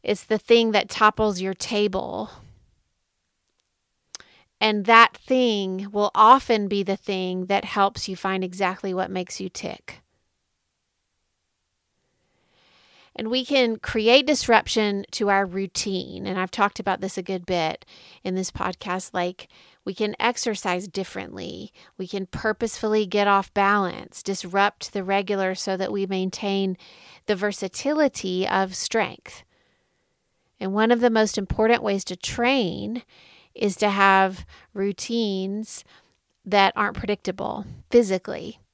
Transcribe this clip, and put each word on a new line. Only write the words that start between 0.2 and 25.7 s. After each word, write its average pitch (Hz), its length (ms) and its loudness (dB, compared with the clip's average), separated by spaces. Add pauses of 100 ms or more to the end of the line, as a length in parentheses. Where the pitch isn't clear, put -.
the 214 140 0
thing 233 320 4
that 208 180 2
topples 214 520 2
your 190 120 -4
table. 208 800 -2 (2250)
And 208 260 0
that 226 300 8
thing 202 760 0
will 208 240 0
often 220 540 6
be 196 160 0
the 190 120 -2
thing 185 500 -4
that 196 200 0
helps - 420 0
you 190 60 -6
find 190 280 -4
exactly 185 520 -4
what 185 160 -4
makes 185 300 -8
you 190 100 -8
tick. - 500 -12 (3250)
And 220 140 -6
we 254 160 0
can 247 320 2
create 233 500 4
disruption 214 840 2
to 202 200 -2
our 196 140 4
routine. 190 800 -6
And 190 120 -4
I've 185 140 -4
talked 202 260 0
about 190 220 -4
this 190 180 -6
a 185 40 -6
good 180 220 -6
bit 170 400 -2 (380)
in 185 140 -4
this 185 160 -4
podcast. - 600 -6
Like, 180 360 -6 (360)
we 196 100 -6
can 208 260 -2
exercise 208 680 -2
differently. - 840 -10 (260)
We 190 80 -8
can 196 200 -6
purposefully 214 800 -2
get 202 220 2
off 196 260 2
balance, 202 680 -2
disrupt 196 680 -2
the 196 120 -6
regular 196 520 -2
so 190 200 -4